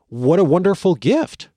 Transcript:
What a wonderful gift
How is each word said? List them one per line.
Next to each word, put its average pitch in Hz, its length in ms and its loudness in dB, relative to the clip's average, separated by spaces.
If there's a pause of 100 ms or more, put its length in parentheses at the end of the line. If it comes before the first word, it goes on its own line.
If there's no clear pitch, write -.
What 127 320 0
a 196 40 4
wonderful 180 520 0
gift 269 600 -4